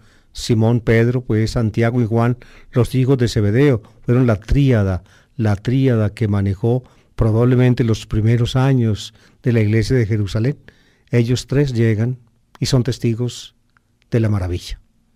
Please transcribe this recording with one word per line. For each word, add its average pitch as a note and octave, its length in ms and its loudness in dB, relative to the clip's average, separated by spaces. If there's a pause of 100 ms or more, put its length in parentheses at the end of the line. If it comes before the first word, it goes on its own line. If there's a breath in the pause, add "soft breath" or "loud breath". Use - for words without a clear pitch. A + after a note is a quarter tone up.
(320 soft breath)
Simón, A2+ 480 0
Pedro, A#2+ 440 0
pues, A2 280 -2
Santiago A#2 500 -2
y A2+ 40 0
Juan, A#2 300 0 (360 loud breath)
los A#2 220 0
hijos C3 220 2
de A#2 120 0
Zebedeo, A#2 540 2 (200 loud breath)
fueron B2 240 2
la A2 100 2
tríada, A2 680 0 (340 soft breath)
la G#2 200 0
tríada A#2+ 560 0
que G#2+ 160 -4
manejó G2+ 540 -2 (320 soft breath)
probablemente B2 720 2
los A2 220 -2
primeros A2+ 500 0
años B2+ 580 0 (280 soft breath)
de B2 100 0
la A#2 80 2
iglesia A2 360 0
de A#2 100 0
Jerusalén. G#2+ 520 -4 (520 soft breath)
Ellos A#2+ 360 0
tres C3+ 260 0
llegan A2+ 460 0 (400)
y C3 80 -4
son B2 160 0
testigos A#2+ 720 -6 (560)
de A#2 100 0
la A2 80 0
maravilla. F2+ 520 -6 (360)